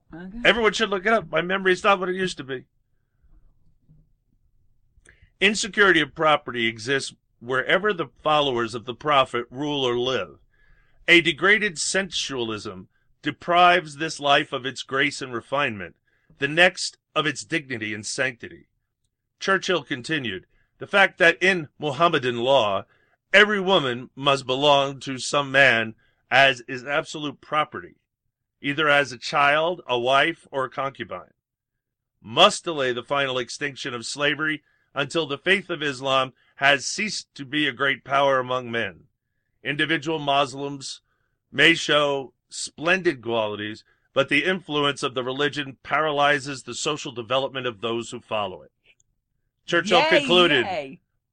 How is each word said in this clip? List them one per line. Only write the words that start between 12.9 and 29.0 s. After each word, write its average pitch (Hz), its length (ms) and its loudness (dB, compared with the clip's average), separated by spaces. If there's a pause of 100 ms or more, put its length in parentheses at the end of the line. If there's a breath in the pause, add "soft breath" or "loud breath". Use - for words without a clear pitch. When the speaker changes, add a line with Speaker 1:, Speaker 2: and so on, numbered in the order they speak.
Speaker 2:
deprives 175 720 2
this 156 240 -8
life 147 320 2
of 127 140 -4
its 131 180 -8
grace 139 380 -2
and 131 120 -10
refinement, 113 600 -6 (440)
the 139 100 -2
next 175 480 2 (180)
of 151 100 0
its 147 200 -6
dignity 127 480 -6
and 107 120 -10
sanctity. 120 600 -8 (720)
Churchill 151 440 -2
continued, 123 600 -6 (320)
"The 135 100 -14
fact 190 320 2
that 170 220 4
in 180 280 0 (100)
Mohammedan 139 600 0
law, 113 460 2 (460)
every 208 300 6
woman 139 520 0
must 139 320 0
belong 139 560 2
to 135 160 -8
some 139 340 -2
man 117 440 4 (340)
as 131 380 4
is 127 180 -10
absolute 147 560 -6
property, 131 540 -4 (680)
either 143 260 0
as 143 240 4